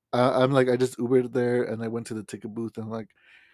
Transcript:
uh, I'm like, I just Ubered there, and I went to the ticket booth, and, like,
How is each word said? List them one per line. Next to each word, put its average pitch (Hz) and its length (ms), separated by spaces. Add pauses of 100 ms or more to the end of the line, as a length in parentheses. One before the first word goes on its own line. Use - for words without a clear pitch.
(140)
uh, 127 220
I'm 131 160
like, 131 180
I 123 80
just 123 220
Ubered 123 340
there, 123 300
and 110 200
I 113 40
went 113 200
to 117 60
the 110 100
ticket 104 300
booth, 113 240
and, 110 140
like, 110 180 (440)